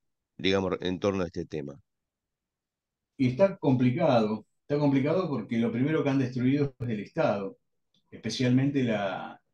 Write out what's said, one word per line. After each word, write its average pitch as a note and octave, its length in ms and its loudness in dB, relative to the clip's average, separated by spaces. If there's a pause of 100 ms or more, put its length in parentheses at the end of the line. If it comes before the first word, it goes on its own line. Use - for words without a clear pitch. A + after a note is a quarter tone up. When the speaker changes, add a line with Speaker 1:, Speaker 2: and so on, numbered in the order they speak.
(380)
Speaker 1:
digamos, F#2+ 420 0
en F#2 180 -4
torno G2 260 -2
a - 20 -6
este E2+ 200 -8
tema? C#2+ 320 -10 (1400)
Speaker 2:
Y C3 100 2
está F#3+ 300 2
complicado, B2 880 2 (160)
está D3 180 -2
complicado D3 480 2
porque A#2+ 300 -4
lo A2+ 120 2
primero C#3 360 0
que C3+ 40 0
han C3+ 100 2
destruido C3 600 0
es A#2+ 100 -6
el G#2 120 -4
Estado, G2+ 560 -2 (520)
especialmente C3 760 0
la, G2+ 580 -4 (120)